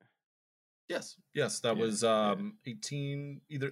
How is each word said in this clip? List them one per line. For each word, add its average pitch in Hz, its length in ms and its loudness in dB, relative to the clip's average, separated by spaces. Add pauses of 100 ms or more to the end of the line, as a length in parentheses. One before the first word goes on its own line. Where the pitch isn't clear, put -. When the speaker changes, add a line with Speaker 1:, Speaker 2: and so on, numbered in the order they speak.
(880)
Speaker 1:
Yes, - 260 -6 (180)
yes, 123 280 0
that 113 160 2
Speaker 2:
Yeah, 110 40 0
Speaker 1:
was, 110 220 2
Speaker 2:
yeah. 107 280 6
Speaker 1:
um, 101 260 -2 (100)
eighteen, 143 800 -6
either 139 220 -2